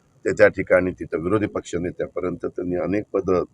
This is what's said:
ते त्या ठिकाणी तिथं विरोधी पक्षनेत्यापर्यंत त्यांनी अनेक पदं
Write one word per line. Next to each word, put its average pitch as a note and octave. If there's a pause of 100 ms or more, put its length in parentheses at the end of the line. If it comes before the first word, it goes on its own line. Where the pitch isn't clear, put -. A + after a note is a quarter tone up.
(240)
ते G#2
त्या G#2
ठिकाणी F#2
तिथं E2+
विरोधी G2
पक्षनेत्यापर्यंत F2
त्यांनी F2+
अनेक F2+
पदं F#2 (120)